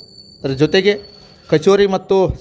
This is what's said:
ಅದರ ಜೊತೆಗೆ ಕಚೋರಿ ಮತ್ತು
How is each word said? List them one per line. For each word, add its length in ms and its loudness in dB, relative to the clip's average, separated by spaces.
ಅದರ 220 -6
ಜೊತೆಗೆ 300 0
ಕಚೋರಿ 340 2
ಮತ್ತು 200 -2